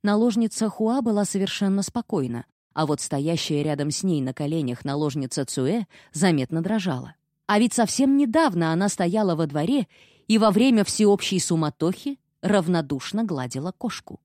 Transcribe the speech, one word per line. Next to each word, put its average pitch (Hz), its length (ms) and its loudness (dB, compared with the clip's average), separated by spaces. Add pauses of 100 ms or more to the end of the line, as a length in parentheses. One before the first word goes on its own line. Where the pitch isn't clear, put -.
Наложница 220 640 2
Хуа 233 340 -2
была 208 220 0
совершенно 196 580 0
спокойна, 131 640 -4 (260)
а 156 140 0
вот 143 140 0
стоящая 151 640 -2
рядом 147 260 -2
с - 140 -6
ней 165 160 0
на 131 120 -4
коленях 143 520 -4
наложница 143 600 -4
Цуэ 160 420 -2 (260)
заметно 160 500 0
дрожала. 175 540 -4 (320)
А 208 100 4
ведь 226 160 2
совсем 269 420 2
недавно 226 560 2
она 196 160 2
стояла 185 460 0
во 160 140 0
дворе 165 400 -2 (400)
и 220 100 4
во 214 140 6
время 220 320 4
всеобщей 202 560 2
суматохи 165 800 -2 (220)
равнодушно 175 840 0
гладила 139 480 -6
кошку. - 520 -10